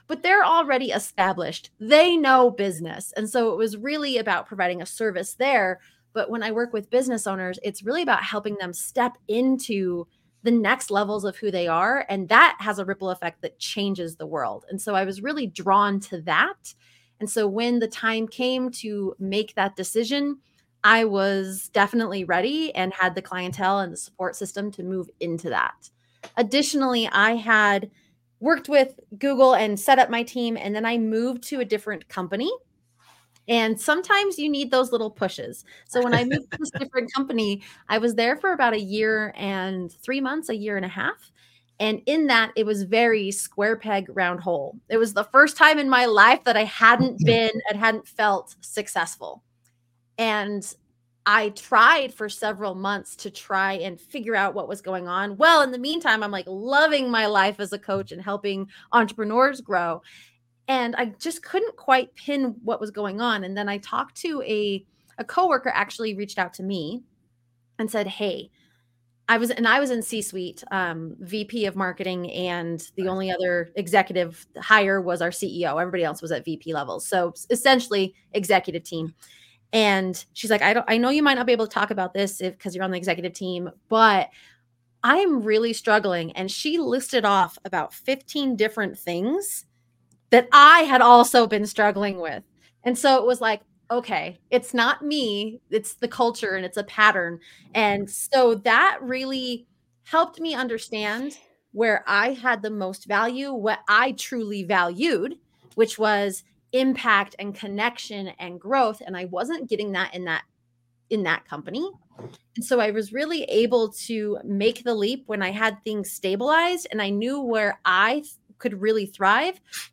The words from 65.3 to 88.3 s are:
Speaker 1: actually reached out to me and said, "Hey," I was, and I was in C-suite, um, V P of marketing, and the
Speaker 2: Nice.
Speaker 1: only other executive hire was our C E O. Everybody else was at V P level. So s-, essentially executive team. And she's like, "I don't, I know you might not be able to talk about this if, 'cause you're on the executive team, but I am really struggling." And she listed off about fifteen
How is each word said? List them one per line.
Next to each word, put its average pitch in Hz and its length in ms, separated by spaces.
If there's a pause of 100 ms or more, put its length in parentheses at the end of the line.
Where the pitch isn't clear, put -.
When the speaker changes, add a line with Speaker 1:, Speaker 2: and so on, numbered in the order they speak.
Speaker 1:
actually 202 460
reached 202 240
out 180 160
to 190 80
me 190 400 (760)
and 220 120
said, 208 160
"Hey," 190 420 (800)
I 226 80
was, 233 140
and 233 160
I 247 120
was 277 120
in 233 100
C-suite, 190 680
um, 165 480
V 202 260
P 220 200
of 185 100
marketing, 180 560
and 175 480 (160)
the 190 80
Speaker 2:
Nice. 185 80
Speaker 1:
only 190 200
other 175 440
executive 180 680 (120)
hire 196 440
was 175 200
our 175 100
C 175 300
E 175 60
O. 143 100
Everybody 180 260
else 156 180
was 165 100
at 123 140
V 160 120
P 160 160
level. 135 260
So 180 320
s-, - 180
essentially 240 640 (180)
executive 180 500
team. 160 300 (600)
And 196 500 (100)
she's - 180
like, 208 100
"I 196 120
don't, 226 140
I 226 100
know 247 120
you 294 140
might 285 120
not 247 100
be 247 60
able 220 160
to - 60
talk 208 180
about 185 220
this 196 280
if, 185 160
'cause 180 180
you're 185 100
on 185 60
the 180 60
executive 175 360
team, 180 360 (200)
but 220 400 (760)
I 262 140
am 320 260
really 220 300
struggling." 202 600
And 190 180
she 311 260
listed 254 480
off 190 400
about 180 280
fifteen 269 640